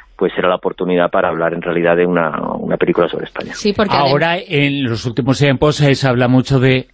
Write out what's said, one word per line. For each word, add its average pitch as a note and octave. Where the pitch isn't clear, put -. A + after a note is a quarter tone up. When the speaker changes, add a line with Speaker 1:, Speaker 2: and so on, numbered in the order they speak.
Speaker 1:
pues F2+
era F2+
la F2+
oportunidad F2+
para F#2
hablar E2
en E2+
realidad E2+
de F2+
una, E2+
una -
película E2+
sobre -
España. -
Speaker 2:
Sí, G#3
porque G3
Speaker 3:
Ahora, D3
Speaker 2:
adem- G3+
Speaker 3:
en C#3+
los A2+
últimos B2+
tiempos, C#3+
eh, C#3
se C3+
habla B2
mucho B2+
de C3